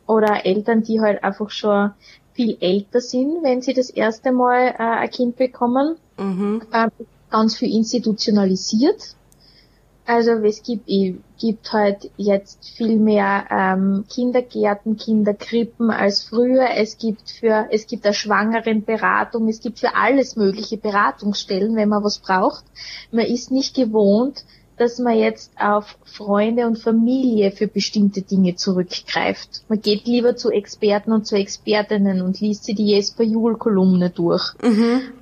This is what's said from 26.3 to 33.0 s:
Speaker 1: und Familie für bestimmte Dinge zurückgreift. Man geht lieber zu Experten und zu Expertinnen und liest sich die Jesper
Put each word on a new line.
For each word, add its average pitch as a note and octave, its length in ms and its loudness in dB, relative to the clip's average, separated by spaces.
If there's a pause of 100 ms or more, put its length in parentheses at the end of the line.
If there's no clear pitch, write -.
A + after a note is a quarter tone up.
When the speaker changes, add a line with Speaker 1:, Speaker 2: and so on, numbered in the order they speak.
Speaker 1:
und A3+ 100 0
Familie A3+ 720 2
für G3+ 160 -2
bestimmte G3+ 540 -2
Dinge F#3 340 2
zurückgreift. - 1120 -4
Man G#3+ 140 -2
geht G#3 240 -2
lieber A#3+ 320 2
zu - 140 -2
Experten G#3 600 -2
und A3 160 0
zu A3 80 -2
Expertinnen G3+ 840 0
und F#3 180 -4
liest G#3 240 -4
sich G#3+ 120 -6
die G#3+ 100 0
Jesper G3+ 380 2